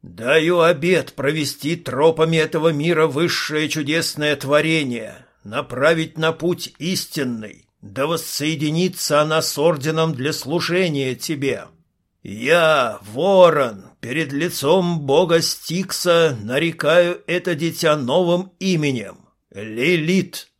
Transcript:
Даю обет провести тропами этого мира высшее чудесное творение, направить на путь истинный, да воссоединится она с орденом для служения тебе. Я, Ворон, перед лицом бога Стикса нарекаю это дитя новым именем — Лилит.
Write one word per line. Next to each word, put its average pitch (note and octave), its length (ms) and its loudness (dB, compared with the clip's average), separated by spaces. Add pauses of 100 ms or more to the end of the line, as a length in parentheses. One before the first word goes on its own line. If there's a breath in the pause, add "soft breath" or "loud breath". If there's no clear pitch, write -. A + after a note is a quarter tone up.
Даю D3+ 580 2
обет E3 540 2
провести D3 640 -4
тропами D#3+ 580 2
этого D#3 340 2
мира D#3+ 380 2
высшее D3+ 600 -2
чудесное D3+ 680 -2
творение, C#3+ 920 -2 (180)
направить C#3 760 -2
на D#3+ 160 0
путь E3+ 460 -4
истинный, B2+ 880 -6 (120)
да C3 260 -4
воссоединится D#3 1120 -2
она D#3 200 2
с - 160 -6
орденом D#3 560 0
для C3+ 200 -4
служения D#3 840 -2
тебе. C3+ 480 -4 (600)
Я, C3 760 0 (140)
Ворон, D3 720 4 (160)
перед C#3 320 -4
лицом E3+ 680 0
бога E3 420 2
Стикса E3+ 1000 0
нарекаю E3 840 0
это F3 300 -2
дитя D#3+ 400 0
новым F3 640 0
именем — D3 680 -2 (200)
Лилит. D3+ 1000 -2 (100)